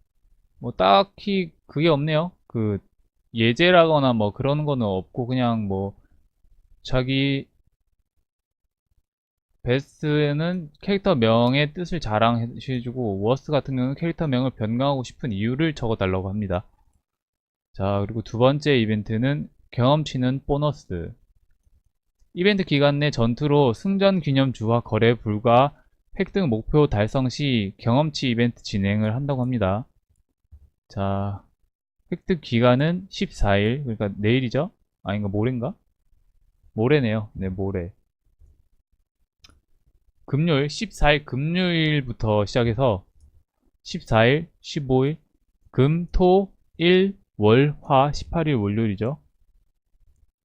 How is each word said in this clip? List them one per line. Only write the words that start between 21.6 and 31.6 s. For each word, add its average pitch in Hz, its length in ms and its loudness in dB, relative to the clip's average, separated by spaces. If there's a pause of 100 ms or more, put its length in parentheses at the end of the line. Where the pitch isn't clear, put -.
이벤트 190 260 2
기간 143 340 2
내 147 120 2
전투로 131 640 2
승전 196 480 2
기념주와 127 600 0
거래 117 340 2
불가, 117 600 2 (460)
획득 190 280 -2
목표 120 380 2
달성 123 440 0
시 120 480 -2
경험치 143 500 0
이벤트 117 340 0
진행을 104 520 -2
한다고 139 260 -4
합니다. 117 460 -2 (1000)
자, 98 540 -4 (720)